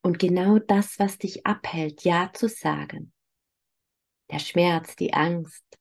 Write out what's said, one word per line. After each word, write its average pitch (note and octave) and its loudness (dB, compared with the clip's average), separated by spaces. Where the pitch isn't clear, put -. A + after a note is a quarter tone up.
Und E3+ 2
genau F#3 4
das, G#3 2
was G3+ 0
dich - -8
abhält, D#3+ -6
Ja F3+ 2
zu A3 -2
sagen, D#3 -8
der D3+ -4
Schmerz, E3+ 0
die - -2
Angst E3 -2